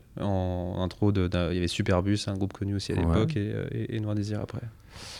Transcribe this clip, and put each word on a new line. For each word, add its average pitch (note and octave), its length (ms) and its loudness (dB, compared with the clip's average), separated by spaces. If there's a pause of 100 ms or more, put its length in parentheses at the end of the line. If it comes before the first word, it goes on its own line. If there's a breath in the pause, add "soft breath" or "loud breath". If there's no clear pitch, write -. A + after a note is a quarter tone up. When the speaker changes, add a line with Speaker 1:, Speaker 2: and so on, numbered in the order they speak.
(220)
Speaker 1:
en F#2 580 -2
intro F#2 320 2
de, F#2+ 160 4
d'un, F2+ 220 2
il F2 60 0
y - 20 0
avait F2 100 2
Superbus, G2+ 600 2
un G2 80 -2
groupe G2 180 -2
connu G2+ 220 -4
aussi F#2+ 180 -4
à - 20 0
Speaker 2:
Ouais. F#2+ 60 2
Speaker 1:
l'époque, E2+ 340 4
et, G#2 160 -2
euh, G#2 200 -4
et, A2 240 -4
et A2 40 -2
Noir G#2 140 -2
Désir G#2 280 -2
après. - 200 -8 (580 loud breath)